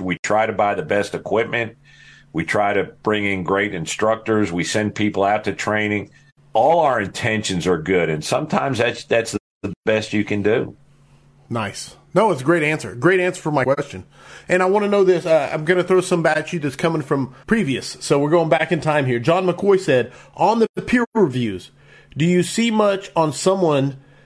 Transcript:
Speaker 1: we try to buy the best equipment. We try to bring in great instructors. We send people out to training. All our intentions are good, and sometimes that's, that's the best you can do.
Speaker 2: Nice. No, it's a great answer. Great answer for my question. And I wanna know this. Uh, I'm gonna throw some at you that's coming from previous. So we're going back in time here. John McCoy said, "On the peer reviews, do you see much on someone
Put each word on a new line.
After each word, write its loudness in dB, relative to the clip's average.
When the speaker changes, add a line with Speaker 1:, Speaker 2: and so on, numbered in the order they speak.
Speaker 1:
we -4
try 2
to -2
buy 0
the -4
best -2
equipment. -2
We -2
try 0
to 0
bring -2
in -4
great -2
instructors. -2
We -2
send -4
people 0
out 0
to -2
training. -2
All 4
our 2
intentions -4
are 2
good, 0
and -4
sometimes -2
that's, -2
that's -2
the -8
best -2
you 0
can -4
do. -2
Speaker 2:
Nice. -8
No, 4
it's -2
a -10
great 4
answer. -2
Great 2
answer -2
for -4
my 0
question. -2
And 2
I 2
wanna 2
know 4
this. 4
Uh, 2
I'm -4
gonna 2
throw 4
some 0
at 0
you -2
that's -4
coming 0
from -4
previous. -2
So 2
we're 0
going 4
back 2
in 0
time 0
here. 0
John 2
McCoy 2
said, 2
"On 2
the 4
peer 0
reviews, 0
do 0
you 4
see -2
much 0
on 2
someone 2